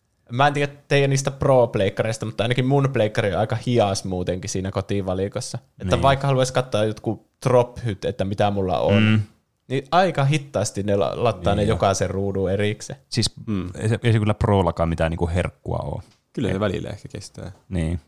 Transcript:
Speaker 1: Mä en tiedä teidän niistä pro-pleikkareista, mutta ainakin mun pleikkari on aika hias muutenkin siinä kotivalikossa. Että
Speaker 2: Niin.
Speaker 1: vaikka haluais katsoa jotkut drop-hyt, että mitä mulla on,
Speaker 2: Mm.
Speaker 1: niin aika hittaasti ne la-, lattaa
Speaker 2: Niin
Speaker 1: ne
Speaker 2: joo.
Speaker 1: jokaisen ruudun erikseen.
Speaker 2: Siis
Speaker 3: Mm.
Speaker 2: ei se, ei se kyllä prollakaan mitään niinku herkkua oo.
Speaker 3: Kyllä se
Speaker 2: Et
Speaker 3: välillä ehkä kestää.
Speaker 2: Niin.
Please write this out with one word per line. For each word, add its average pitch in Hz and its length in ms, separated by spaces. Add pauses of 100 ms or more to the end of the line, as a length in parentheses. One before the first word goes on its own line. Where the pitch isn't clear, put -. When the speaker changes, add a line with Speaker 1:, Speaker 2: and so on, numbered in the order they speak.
(320)
Speaker 1:
Mä 131 140
en 147 60
tiedä 143 200 (160)
teidän 139 220
niistä 135 200
pro-pleikkareista, 117 960
mutta 104 180
ainakin 123 220
mun 135 260
pleikkari 107 420
on 87 60
aika 113 160 (100)
hias 107 380
muutenkin 90 460
siinä 95 200
kotivalikossa. 95 880 (220)
Että 98 160
Speaker 2:
Niin. 120 60
Speaker 1:
vaikka 139 240
haluais 127 260
katsoa 110 320
jotkut 107 420 (200)
drop-hyt, 120 580
että - 200
mitä 101 260
mulla 95 300
on, 101 220
Speaker 2:
Mm. 107 180 (480)
Speaker 1:
niin 139 220
aika 165 340
hittaasti 135 580
ne 101 140
la-, 73 160 (120)
lattaa 98 300
Speaker 2:
Niin - 20
Speaker 1:
ne 107 60
Speaker 2:
joo. 101 120
Speaker 1:
jokaisen 95 360
ruudun 95 400
erikseen. 104 480 (100)
Speaker 2:
Siis 107 240 (140)
Speaker 3:
Mm. 92 280
Speaker 2:
ei 95 140
se, 110 140
ei 120 100
se 113 60
kyllä 104 160
prollakaan 95 540
mitään 80 220
niinku 82 180
herkkua 85 500
oo. - 240 (300)
Speaker 3:
Kyllä 113 160
se 92 60
Speaker 2:
Et 95 60
Speaker 3:
välillä 95 300
ehkä - 180
kestää. - 440 (160)
Speaker 2:
Niin. 85 400